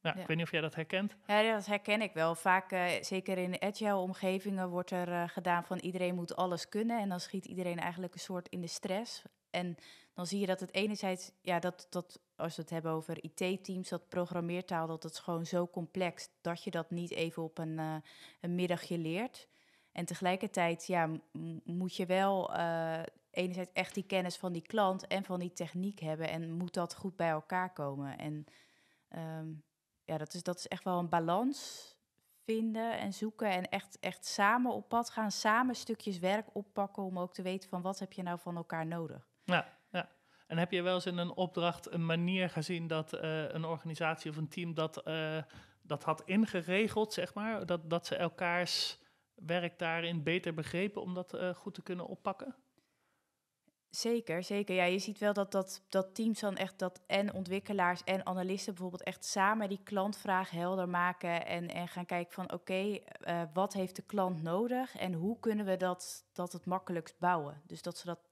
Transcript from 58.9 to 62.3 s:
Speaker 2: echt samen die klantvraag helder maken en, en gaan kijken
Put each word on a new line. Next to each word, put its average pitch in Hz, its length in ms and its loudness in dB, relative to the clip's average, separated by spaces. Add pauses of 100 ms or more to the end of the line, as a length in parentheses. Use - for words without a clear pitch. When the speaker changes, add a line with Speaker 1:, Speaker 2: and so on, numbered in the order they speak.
Speaker 2:
echt - 220 -6
samen 208 440 4
die 196 140 -4
klantvraag 190 680 0
helder 180 380 0
maken 175 580 2
en, 175 220 -2
en 175 200 -4
gaan 180 180 -6
kijken 175 260 -2